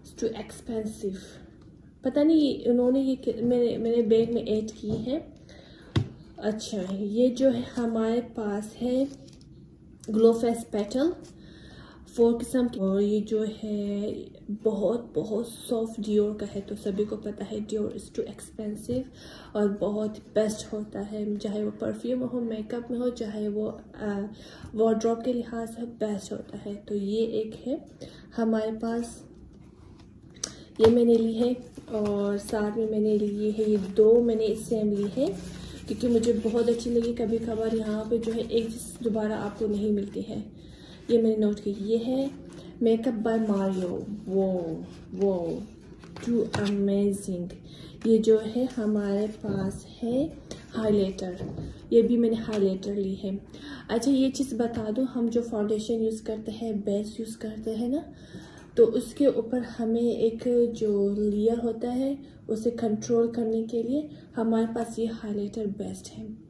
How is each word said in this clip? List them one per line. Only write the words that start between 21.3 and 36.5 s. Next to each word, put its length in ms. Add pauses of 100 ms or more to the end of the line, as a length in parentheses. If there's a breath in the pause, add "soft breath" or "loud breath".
चाहे 260
वो 80
परफ्यूम 480
हो, 220
मेकअप 500
में 80
हो, 100
चाहे 380
वो, 320 (160)
अ, 320 (480 loud breath)
वार्डरोब 480
के 100
लिहाज 360
से 120
बेस्ट 500
होता 260
है। 180
तो 200
ये 300
एक 420
है 180 (500 loud breath)
हमारे 360
पास, 520 (1600 loud breath)
ये 100
मैंने 260
ली 160
है, 240 (340)
और 460
साथ 400
में 140
मैंने 260
ली 340
है 200
ये 60
दो, 440
मैंने 340
सेम 360
ली 160
है 500 (300 loud breath)
क्योंकि 200
मुझे 260
बहुत 360